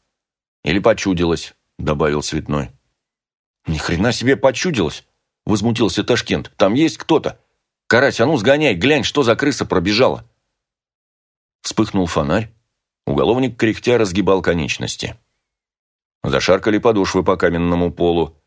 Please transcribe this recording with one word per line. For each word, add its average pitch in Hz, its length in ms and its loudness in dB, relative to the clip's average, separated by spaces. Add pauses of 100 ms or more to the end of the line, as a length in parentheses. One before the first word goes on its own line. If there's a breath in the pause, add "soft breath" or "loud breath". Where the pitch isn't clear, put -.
(640)
«Или 87 160 -2
почудилось», — 87 760 0 (240)
добавил 73 440 -2
Цветной. 73 480 -6 (960)
«Ни 80 120 -4
хрена 98 340 -2
себе 123 240 0
почудилось!» — 123 720 -2 (400)
возмутился 104 580 0
Ташкент. 95 520 -2
«Там 101 180 2
есть 151 240 0
кто-то! - 420 -2 (460)
Карась, 123 340 2
а 127 60 4
ну 156 100 2
сгоняй, 131 380 2
глянь, 123 300 2
что - 180 0
за 117 140 4
крыса 139 280 -2
пробежала!» 90 640 0 (1300)
Вспыхнул 101 440 -2
фонарь. 87 460 -2 (540)
Уголовник, 120 520 0
кряхтя, 117 400 2
разгибал 95 440 2
конечности. - 760 -4 (1080)
Зашаркали 92 560 0
подошвы 95 460 2
по 92 120 2
каменному 87 560 0
полу. 85 440 -2 (100)